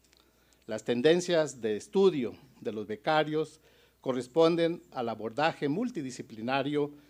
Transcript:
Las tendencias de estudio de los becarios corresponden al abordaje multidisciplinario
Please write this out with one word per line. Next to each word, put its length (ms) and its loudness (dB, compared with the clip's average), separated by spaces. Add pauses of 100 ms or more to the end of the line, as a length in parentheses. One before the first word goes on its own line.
(640)
Las 180 -8
tendencias 800 2
de 160 -2
estudio 560 2 (260)
de 120 -6
los 160 -8
becarios 760 -2 (400)
corresponden 800 2 (100)
al 180 -6
abordaje 600 -4
multidisciplinario 1200 -4 (180)